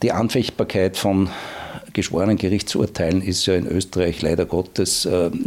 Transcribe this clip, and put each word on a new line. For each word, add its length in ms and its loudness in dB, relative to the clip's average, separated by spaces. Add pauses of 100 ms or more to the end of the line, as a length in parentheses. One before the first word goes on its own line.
die 80 4
Anfechtbarkeit 840 0
von 340 2 (640)
geschworenen 420 2
Gerichtsurteilen 840 0
ist 240 -2
ja 80 4
in 120 2
Österreich 560 0
leider 240 2
Gottes, 580 -2
äh, 260 2 (160)